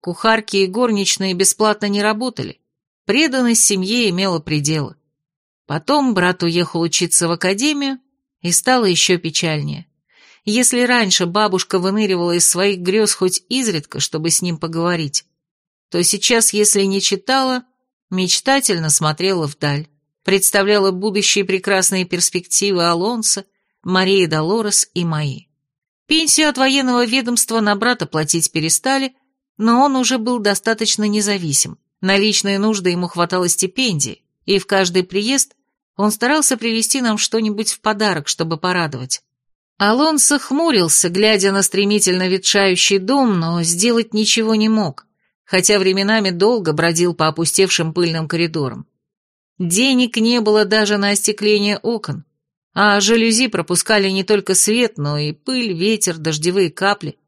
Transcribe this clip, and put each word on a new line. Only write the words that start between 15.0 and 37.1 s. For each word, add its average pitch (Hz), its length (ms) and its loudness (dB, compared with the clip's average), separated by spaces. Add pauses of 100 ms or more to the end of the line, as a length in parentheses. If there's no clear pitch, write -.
то 175 120 0
сейчас, 220 500 0
если 202 300 2
не 196 180 0
читала, 254 640 -2 (460)
мечтательно 185 800 0
смотрела 156 560 0
вдаль, 147 420 -4 (360)
представляла 196 680 2
будущие 196 520 0
прекрасные 190 600 0
перспективы 180 800 -2
Алонсо, 190 600 -2 (380)
Марии 185 440 2
Долорес 185 680 -2
и 180 100 -2
мои. 151 420 -4 (600)
Пенсию 311 420 2
от 285 100 -2
военного 262 460 2
ведомства 233 560 0
на 208 160 2
брата 226 300 -2
платить 160 460 -2
перестали, 262 640 -2 (440)
но 233 240 4
он 277 140 4
уже 254 220 0
был 240 200 -2
достаточно 214 640 0
независим. 202 760 -2 (220)
На 190 160 2
личные 196 420 0
нужды 196 320 0
ему 175 180 -2
хватало 175 400 -2
стипендии, 185 760 -2 (220)
и 196 120 2
в 190 80 -6
каждый 185 380 0
приезд 214 500 -2 (420)
он 208 140 0
старался 262 460 0
привезти 226 440 -2
нам 226 180 0